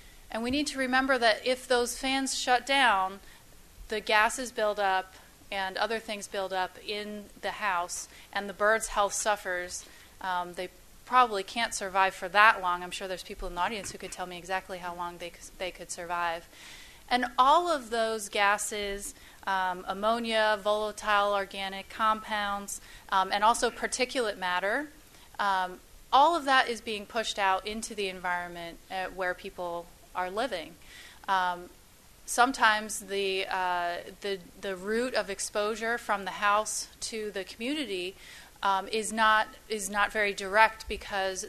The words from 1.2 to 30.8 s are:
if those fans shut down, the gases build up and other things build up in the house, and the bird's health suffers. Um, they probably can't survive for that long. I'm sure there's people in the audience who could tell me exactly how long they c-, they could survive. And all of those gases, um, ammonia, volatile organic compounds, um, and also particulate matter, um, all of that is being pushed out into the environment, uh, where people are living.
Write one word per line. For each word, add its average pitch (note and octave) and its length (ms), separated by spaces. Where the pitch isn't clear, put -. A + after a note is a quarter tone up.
if B3+ 220
those A#3+ 300
fans C4+ 400
shut B3 260
down, G3+ 540
the G#3+ 120
gases A3 500
build G#3 300
up F#3+ 340
and F#3+ 240
other G#3+ 220
things G#3 280
build F#3+ 260
up F#3 320
in G#3 420
the G3 80
house, F3+ 580
and G3+ 160
the F#3+ 60
bird's G#3+ 340
health G3+ 240
suffers. F3+ 720
Um, F3+ 320
they F3+ 160
probably A#3+ 380
can't A#3 320
survive F#3+ 400
for F#3 160
that G3+ 320
long. F3+ 200
I'm F3+ 80
sure G3 160
there's F#3 160
people G3+ 240
in F3 80
the F3 60
audience G3 320
who G3+ 60
could F#3 120
tell F#3 160
me F3+ 120
exactly F#3 400
how F3 180
long F3 220
they E3+ 100
c-, - 300
they F#3 120
could F3 200
survive. E3+ 580
And B3 160
all D#4 300
of C4+ 220
those A3 400
gases, G3+ 840
um, F#3 400
ammonia, G#3+ 800
volatile G#3 720
organic G3 560
compounds, G#3 880
um, F#3+ 200
and G#3 140
also A#3 260
particulate A#3+ 680
matter, F#3+ 500
um, F#3 400
all C#4+ 240
of D4 120
that C4 220
is A3+ 120
being G#3 240
pushed A3 340
out F#3+ 280
into A3 280
the G3+ 140
environment, F3 720
uh, F#3+ 240
where F3+ 200
people F3 520
are F#3 140
living. F#3 440